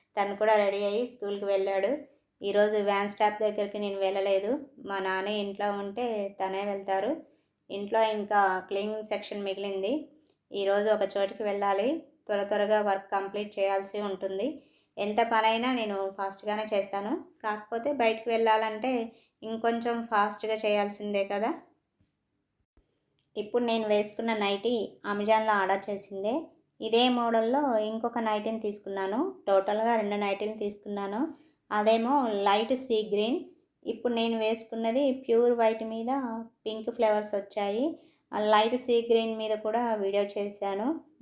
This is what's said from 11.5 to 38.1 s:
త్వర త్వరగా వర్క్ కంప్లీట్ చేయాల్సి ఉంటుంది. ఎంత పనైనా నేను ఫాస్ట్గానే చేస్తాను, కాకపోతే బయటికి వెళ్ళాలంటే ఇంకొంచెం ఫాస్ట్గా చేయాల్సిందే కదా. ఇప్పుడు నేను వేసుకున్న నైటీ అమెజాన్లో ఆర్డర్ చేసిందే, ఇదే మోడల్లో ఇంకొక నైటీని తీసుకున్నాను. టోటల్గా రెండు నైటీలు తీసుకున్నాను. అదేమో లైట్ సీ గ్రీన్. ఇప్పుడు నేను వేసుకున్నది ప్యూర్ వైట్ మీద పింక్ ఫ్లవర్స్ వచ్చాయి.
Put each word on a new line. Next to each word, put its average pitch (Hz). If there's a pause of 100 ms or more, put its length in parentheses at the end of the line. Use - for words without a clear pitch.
త్వర 202
త్వరగా 208
వర్క్ 196
కంప్లీట్ 202
చేయాల్సి 196
ఉంటుంది. 196 (340)
ఎంత 208 (140)
పనైనా 226
నేను 196
ఫాస్ట్గానే 208
చేస్తాను, 202 (180)
కాకపోతే 226
బయటికి 226
వెళ్ళాలంటే 226 (320)
ఇంకొంచెం 233
ఫాస్ట్గా 214
చేయాల్సిందే 208
కదా. 208 (1800)
ఇప్పుడు 240
నేను 226
వేసుకున్న 208
నైటీ 202
అమెజాన్లో 214
ఆర్డర్ 196
చేసిందే, 202 (340)
ఇదే 226
మోడల్లో 240
ఇంకొక 226
నైటీని 220
తీసుకున్నాను. 202 (120)
టోటల్గా 208
రెండు 208
నైటీలు 208
తీసుకున్నాను. 208 (280)
అదేమో 226
లైట్ 208
సీ 214
గ్రీన్. 220 (460)
ఇప్పుడు 240
నేను 226
వేసుకున్నది 226
ప్యూర్ 240
వైట్ 226
మీద 226 (580)
పింక్ 220
ఫ్లవర్స్ 214
వచ్చాయి. 208 (340)